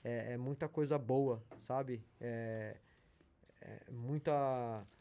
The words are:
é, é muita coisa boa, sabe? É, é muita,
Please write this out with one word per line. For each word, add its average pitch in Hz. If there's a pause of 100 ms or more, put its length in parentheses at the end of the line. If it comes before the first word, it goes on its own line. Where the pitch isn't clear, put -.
é, 117
é -
muita 139
coisa 151
boa, 127 (180)
sabe? 127 (180)
É, 113 (840)
é 107 (100)
muita, 127 (160)